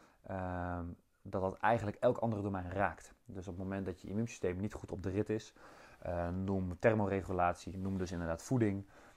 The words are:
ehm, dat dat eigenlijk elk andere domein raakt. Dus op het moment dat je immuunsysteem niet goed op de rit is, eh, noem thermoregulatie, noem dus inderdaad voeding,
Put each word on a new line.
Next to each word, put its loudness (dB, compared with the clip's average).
ehm, -4
dat -2
dat 0
eigenlijk 4
elk 6
andere 0
domein -2
raakt. -2
Dus -10
op -6
het -8
moment -4
dat -6
je -12
immuunsysteem -2
niet -4
goed -10
op -6
de -2
rit 0
is, -2
eh, -2
noem -2
thermoregulatie, 2
noem -2
dus -2
inderdaad -2
voeding, 2